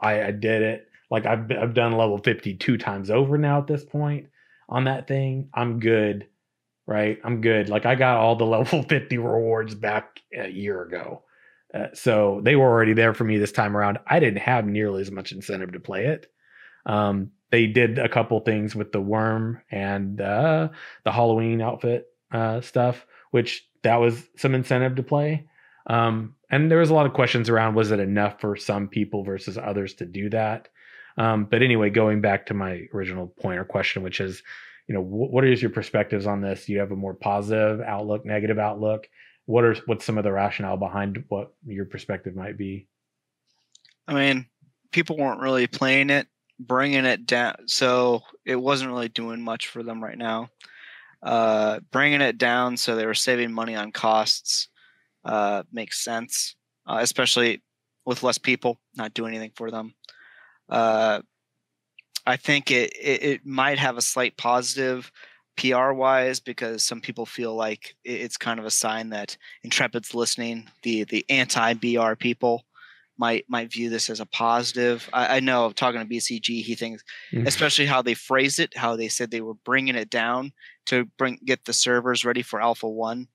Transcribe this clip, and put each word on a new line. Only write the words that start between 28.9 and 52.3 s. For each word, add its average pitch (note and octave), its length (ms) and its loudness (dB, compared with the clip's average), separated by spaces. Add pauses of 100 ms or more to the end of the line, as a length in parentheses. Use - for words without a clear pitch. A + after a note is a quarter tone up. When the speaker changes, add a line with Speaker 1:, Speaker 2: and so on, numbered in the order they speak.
Speaker 1:
versus G2 340 -8
others G2 380 -4
to - 100 -10
do G2 240 -6
that? A2 380 -2 (500)
Um, A2 280 2
but A#2+ 180 4
anyway, A2+ 260 4
going G#2+ 320 4
back G2+ 260 2
to A2+ 60 -4
my F#2+ 300 -4 (100)
original F#2 340 -6
point F2+ 300 -6
or F#2 80 -6
question, - 380 -2
which F#2 160 -8
is, F#2+ 240 -6 (440)
you - 60 -4
know, G2 80 0
wh-, G#2+ 320 -4
what C3 100 4
is B2+ 160 6
your A#2 120 0
perspectives G#2 560 -2
on G2+ 140 -2
this? G2 240 -6
Do G#2 80 -4
you G2+ 60 0
have G2+ 120 -2
a G2 40 -6
more F#2+ 200 -6
positive G#2+ 640 0
outlook, G#2+ 460 -4
negative G#2+ 320 0
outlook? G#2+ 480 -2 (380)
What A#2 200 4
are, A2 100 4 (120)
what's A2 180 -4
some A2 120 -2
of G#2 60 0
the G2+ 80 2
rationale G2 460 -2
behind G2 500 -4
what G2+ 260 -6 (140)
your G2 160 -8
perspective F#2 500 -10
might G2 240 -10
be? G2 300 -10 (1200)
Speaker 2:
I D3+ 60 -4
mean, C#3 340 2 (440)
people E3 260 -2
weren't C3+ 240 -2
really C3 260 2
playing C#3 440 2
it, C#3+ 160 2 (300)
bringing C3 460 0
it A#2+ 220 0
down. A#2+ 420 0
So B2 540 2 (240)
it B2+ 100 -2
wasn't C3 360 -2
really A#2+ 180 -4
doing A#2 320 -8
much A2+ 260 -8
for A#2+ 160 -12
them A2+ 180 -10
right A2+ 160 -12
now. A2+ 300 -4 (760)
Uh, G#2+ 600 2 (100)
bringing C#3+ 300 4
it A#2 160 2